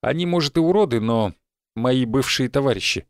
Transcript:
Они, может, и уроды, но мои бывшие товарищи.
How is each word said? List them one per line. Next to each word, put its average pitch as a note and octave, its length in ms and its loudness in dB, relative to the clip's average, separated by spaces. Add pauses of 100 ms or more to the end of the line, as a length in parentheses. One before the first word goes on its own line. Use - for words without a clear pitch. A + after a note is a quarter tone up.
Они, D#3+ 240 -2
может, E3+ 320 0
и E3+ 40 2
уроды, E3 380 2
но A2 360 0 (400)
мои B2+ 300 0
бывшие B2+ 440 -2
товарищи. C3+ 600 -2